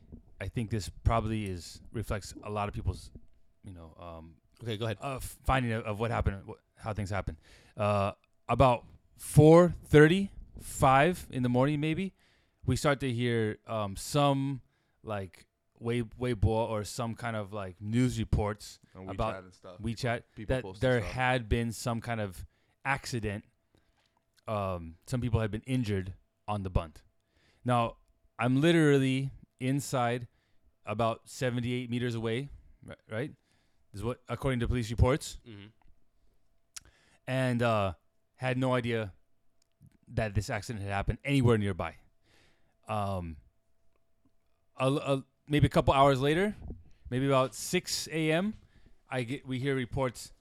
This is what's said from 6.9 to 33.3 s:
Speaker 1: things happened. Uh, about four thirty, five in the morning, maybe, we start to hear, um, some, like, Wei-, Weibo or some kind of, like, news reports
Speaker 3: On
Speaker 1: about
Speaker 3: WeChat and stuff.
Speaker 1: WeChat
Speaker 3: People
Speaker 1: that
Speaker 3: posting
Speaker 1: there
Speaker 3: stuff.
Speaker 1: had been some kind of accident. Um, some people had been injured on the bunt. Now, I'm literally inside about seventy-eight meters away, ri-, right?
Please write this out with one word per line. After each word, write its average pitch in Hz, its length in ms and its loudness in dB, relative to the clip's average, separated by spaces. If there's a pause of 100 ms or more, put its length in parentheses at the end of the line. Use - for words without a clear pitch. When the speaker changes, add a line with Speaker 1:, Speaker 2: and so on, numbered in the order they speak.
Speaker 1:
things 101 180 -6
happened. 92 280 -4 (400)
Uh, 104 340 2 (380)
about 123 340 6 (340)
four 160 560 8 (120)
thirty, 165 460 6 (300)
five 147 720 4
in 127 120 -2
the 123 60 2
morning, 139 300 2
maybe, 160 340 -4 (520)
we 131 100 2
start 139 240 2
to 131 140 -2
hear, 117 440 0 (100)
um, 104 280 -4
some, 139 640 0 (440)
like, 101 420 -10 (340)
Wei-, 120 240 -2
Weibo 113 420 -2
or 110 380 0
some 113 320 -6
kind 117 200 -6
of, 101 180 -8
like, 95 280 -8
news 117 380 0
reports 107 600 -2 (160)
Speaker 3:
On 95 140 -14
Speaker 1:
about 104 260 -4
Speaker 3:
WeChat 95 80 -12
and 90 100 -20
stuff. - 180 -20 (100)
Speaker 1:
WeChat 117 400 -4 (140)
Speaker 3:
People 113 200 -2
Speaker 1:
that 131 80 -2
Speaker 3:
posting 95 160 -12 (100)
Speaker 1:
there 123 120 4
Speaker 3:
stuff. 87 120 -6
Speaker 1:
had 127 360 0
been 117 220 0
some 117 300 -4
kind 117 200 -6
of 98 240 -8 (400)
accident. 110 580 -4 (1040)
Um, 92 480 -6 (120)
some 127 140 -2
people 117 180 0
had 110 120 -2
been 110 160 -6
injured 101 460 -2 (340)
on 104 160 -4
the 95 60 -6
bunt. 87 320 -4 (640)
Now, 120 320 0 (420)
I'm 127 220 4
literally 139 680 4 (300)
inside 127 680 -2 (580)
about 113 400 -2
seventy-eight 123 640 -4
meters 120 260 -2
away, 113 340 -4 (360)
ri-, - 100 -16 (160)
right? 123 200 -6 (600)